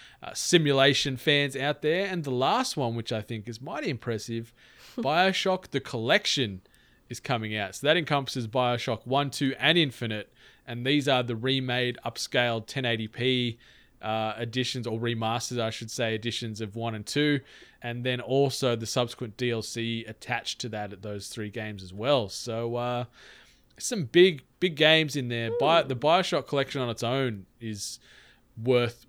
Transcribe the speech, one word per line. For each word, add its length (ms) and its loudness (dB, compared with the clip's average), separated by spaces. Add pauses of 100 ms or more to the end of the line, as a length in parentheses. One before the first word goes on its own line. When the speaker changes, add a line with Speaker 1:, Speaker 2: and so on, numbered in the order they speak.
(220)
Speaker 1:
uh, 120 -10
simulation 840 4
fans 400 2
out 260 -2
there. 240 2
And 180 -4
the 60 -4
last 460 2
one, 180 0
which 180 -6
I 100 -2
think 260 -8
is 120 -10
mighty 280 -6
impressive, 640 -4 (220)
Speaker 2:
<laughs> 240 -20
Speaker 1:
BioShock 720 2
The 100 -2
Collection 800 0 (480)
is 120 -12
coming 360 -2
out. 200 -4
So 100 -4
that 100 6
encompasses 500 0
BioShock 600 0
One, 240 0
Two, 280 0
and 200 4
Infinite. 520 -2 (380)
And 160 -8
these 220 2
are 160 4
the 140 -4
remade, 680 0
upscaled 640 0
ten 180 -4
eighty 220 0
P, 500 -2 (460)
uh, 340 -2
editions, 480 -4
or 140 -4
remasters, 600 -2
I 100 0
should 220 -10
say, 240 -2
editions 440 -6
of 140 -6
one 220 -4
and 100 -10
two, 320 2 (420)
and 220 -6
then 180 -2
also 540 2
the 100 -4
subsequent 520 -4
D 160 0
L 100 -2
C 440 -4
attached 560 -6
to 80 -6
that 220 -6
at 100 -16
those 260 -8
three 220 -8
games 340 -8
as 100 -14
well. 340 2
So, 460 -6
uh, 300 -2 (760)
some 280 -4
big, 360 6 (160)
big 160 0
games 400 6
in 140 -2
there. 320 -2
Bi-, 220 6
Speaker 2:
Hmm. 60 -6
Speaker 1:
the 60 -2
BioShock 540 2
collection 320 -2
on 100 -2
its 140 -4
own 420 -2 (140)
is 400 -8 (600)
worth 480 2